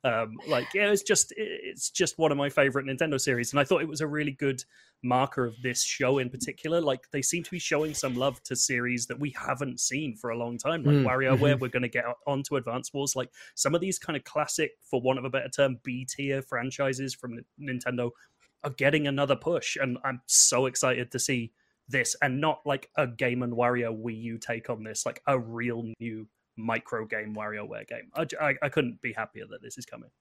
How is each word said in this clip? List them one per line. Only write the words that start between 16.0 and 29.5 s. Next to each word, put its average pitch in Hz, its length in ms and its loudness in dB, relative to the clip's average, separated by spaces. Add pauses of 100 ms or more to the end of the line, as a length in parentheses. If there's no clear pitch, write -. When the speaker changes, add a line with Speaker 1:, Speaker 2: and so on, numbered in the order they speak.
Speaker 1:
tier 139 340 -2
franchises 131 720 -2
from 123 200 -10
N-, 127 440 -8
Nintendo 123 340 -2 (520)
are 143 60 -4
getting 143 360 4
another 139 300 4
push, - 400 -2
and 131 260 0
I'm 127 220 -4
so - 400 6
excited 123 480 2
to 127 60 -2
see 120 340 -2 (360)
this, 123 340 0
and 135 180 2
not, 156 240 2
like, 139 320 -2
a 151 80 4
Game 123 380 0
and 120 100 -2
Wario 120 380 2 (100)
Wii 113 220 -6
U 117 160 -6
take 113 320 -6
on 110 140 -4
this, 107 200 -6
like, 117 220 -4
a 110 100 4
real 117 640 -4
new 110 300 -8 (280)
micro 113 480 -4
game 107 320 -6
WarioWare 107 520 -8
game. 117 260 -12
I - 120 -2
j-, - 140 -8
I, 143 220 4
I 147 60 0
couldn't 127 340 0
be 117 100 -6
happier 107 380 -8